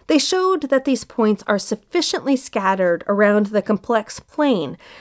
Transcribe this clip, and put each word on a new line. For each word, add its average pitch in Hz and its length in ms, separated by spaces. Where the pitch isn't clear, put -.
They 311 120
showed 370 520
that 269 160
these 262 180
points 214 420
are 202 120
sufficiently - 760
scattered 190 720
around 208 400
the 208 160
complex 220 560
plane 214 580